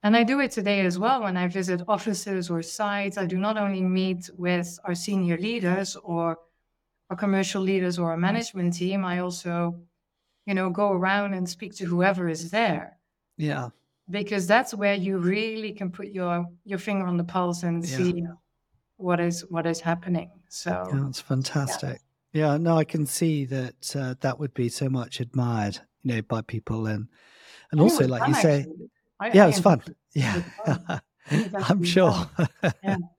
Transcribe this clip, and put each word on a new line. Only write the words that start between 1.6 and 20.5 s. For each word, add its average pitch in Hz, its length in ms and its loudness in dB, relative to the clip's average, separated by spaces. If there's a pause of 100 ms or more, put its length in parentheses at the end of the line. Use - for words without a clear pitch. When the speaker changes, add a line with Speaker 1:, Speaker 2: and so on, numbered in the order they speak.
Speaker 1:
offices 196 640 -2
or 170 140 -2
sites. 202 540 -4
I 190 80 -2
do 180 120 -2
not 214 200 -2
only 196 240 -2
meet 185 540 -2
with 175 480 -2
our 175 120 -4
senior 175 420 0
leaders 190 680 -2
or 170 360 -2 (720)
our 180 60 -6
commercial 190 460 0
leaders 180 380 0
or 170 120 0
our 165 60 -2
management 185 560 0
team, 185 320 -2
I 180 140 -2
also, 175 600 -4 (680)
you 202 80 0
know, 185 160 0
go 202 200 0
around 190 440 0
and 185 120 -4
speak 180 280 -12
to 190 100 -8
whoever 175 420 2
is 165 220 -4
there. 202 480 0 (400)
Speaker 2:
Yeah. 143 320 -2 (400)
Speaker 1:
Because 202 380 -2
that's 240 260 4
where 202 220 2
you 190 240 -2
really 214 520 0
can 202 200 -8
put 196 160 -12
your, 175 400 -2 (180)
your 196 140 -6
finger 196 260 -2
on 180 120 0
the 170 60 0
pulse 175 400 -2
and 170 240 -2
Speaker 2:
Yeah. 131 100 -4
Speaker 1:
see 175 260 0 (720)
what 175 240 0
is, 170 280 0
what 165 180 -4
is 165 120 -2
happening. 170 520 -2 (180)
So - 220 -8 (200)